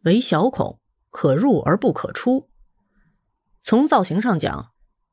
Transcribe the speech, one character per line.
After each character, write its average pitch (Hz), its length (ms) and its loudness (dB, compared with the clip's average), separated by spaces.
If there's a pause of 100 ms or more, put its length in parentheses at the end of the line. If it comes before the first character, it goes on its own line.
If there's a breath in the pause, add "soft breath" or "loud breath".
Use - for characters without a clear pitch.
为 196 180 2
小 185 280 0
孔， - 300 -6 (300)
可 - 260 0
入 214 240 2
而 160 160 0
不 226 160 0
可 - 200 -8
出。” - 380 -2 (1120)
从 262 240 2
造 254 160 2
型 180 180 -2
上 233 180 0
讲， - 320 -6 (420)